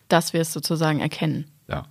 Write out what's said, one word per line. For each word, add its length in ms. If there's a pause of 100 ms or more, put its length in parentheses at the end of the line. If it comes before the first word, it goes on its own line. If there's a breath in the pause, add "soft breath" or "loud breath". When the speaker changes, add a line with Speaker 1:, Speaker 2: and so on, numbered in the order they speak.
Speaker 1:
dass 240
wir 80
es 140
sozusagen 460
erkennen. 440 (240)
Speaker 2:
Ja, 220